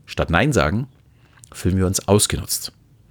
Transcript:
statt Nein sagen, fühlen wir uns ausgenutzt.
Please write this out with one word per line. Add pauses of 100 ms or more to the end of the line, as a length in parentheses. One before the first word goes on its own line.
statt
Nein
sagen, (640)
fühlen
wir
uns
ausgenutzt. (400)